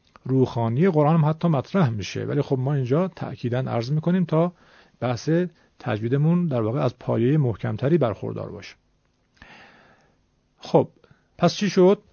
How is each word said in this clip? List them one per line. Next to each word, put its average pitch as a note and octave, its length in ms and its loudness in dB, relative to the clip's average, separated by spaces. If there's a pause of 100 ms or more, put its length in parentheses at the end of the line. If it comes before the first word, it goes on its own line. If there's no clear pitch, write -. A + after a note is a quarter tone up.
(240)
روخانی B2+ 680 2
قرآن D3+ 260 4
هم D3+ 100 4
حتی D#3 220 0
مطرح D3+ 400 0
می‌شه، G#2+ 360 -6
ولی C3+ 180 -2
خب C3+ 160 -2
ما C3 160 -2
اینجا C#3 340 0
تأکیداً B2+ 500 -6
عرض A#2+ 320 -4
می‌کنیم F3 340 0
تا D#3+ 280 0 (480)
بحث A#2+ 300 -4 (480)
تجویدمون C#3 680 0
در B2+ 140 -2
واقع A2+ 200 -2
از B2+ 180 -2
پایهٔ A#2+ 380 0
محکمتری B2 640 0
برخوردار A2 520 -4
باشه. F#2 240 -16 (1800)
خب، - 300 0 (500)
پس E3+ 160 2
چی G3+ 160 -2
شد؟ G3 280 4 (140)